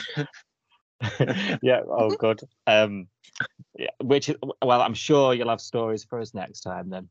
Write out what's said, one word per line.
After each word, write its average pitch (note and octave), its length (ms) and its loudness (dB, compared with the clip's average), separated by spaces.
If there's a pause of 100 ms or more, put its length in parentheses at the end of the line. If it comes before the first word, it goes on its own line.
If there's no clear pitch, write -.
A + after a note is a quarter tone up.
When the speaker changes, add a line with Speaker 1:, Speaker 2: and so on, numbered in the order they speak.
(160)
Speaker 1:
um, C#3+ 100 -4 (760)
Speaker 2:
<laughs> C#3 600 -2
Yeah, B2+ 260 4
oh, A2 280 2
good. A2 240 0 (260)
Um, G#2 420 2 (680)
yeah, - 120 -6 (140)
which C3+ 260 2
is, D#3 80 -2 (260)
well, B2 180 4
I'm A#2 140 0
sure C#3 400 4
you'll A#2+ 140 -2
have A2+ 120 -2
stories A2 440 -4
for A#2+ 160 -10
us A2 140 -10
next G2+ 260 -12
time F2+ 300 -10
then F#2 200 -12